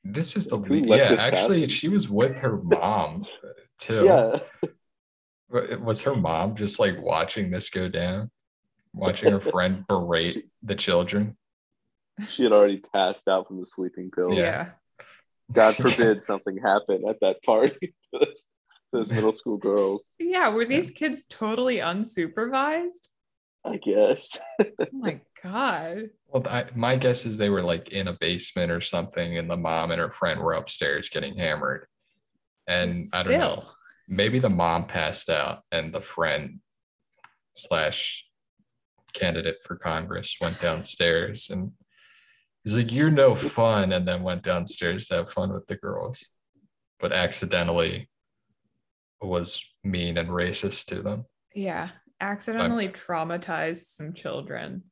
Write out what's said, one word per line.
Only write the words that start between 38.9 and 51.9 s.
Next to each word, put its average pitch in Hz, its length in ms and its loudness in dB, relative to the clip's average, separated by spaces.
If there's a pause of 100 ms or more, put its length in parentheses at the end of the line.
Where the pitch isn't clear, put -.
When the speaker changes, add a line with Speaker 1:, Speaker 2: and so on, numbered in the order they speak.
Speaker 1:
candidate 82 520 -2
for 85 120 -10
Congress 85 640 -6
went 85 180 -4
downstairs 85 880 0
and 95 240 -6 (920)
he's 107 120 -2
like, 117 160 0
"You're 151 180 4
no 135 240 8
fun," 110 580 2
and 90 140 0
then 90 160 -2
went 90 200 -4
downstairs 90 680 -2
to 90 80 -2
have 85 160 -2
fun 95 220 -4
with 98 140 -10
the 95 80 -6
girls, 98 460 -8 (800)
but 87 120 -2
accidentally 87 960 -2 (1120)
was 90 420 -4 (200)
mean 87 360 -2
and 85 100 -2
racist 90 580 -4
to 95 160 -8
them. 104 220 -6 (300)
Speaker 3:
Yeah, 180 360 -6 (300)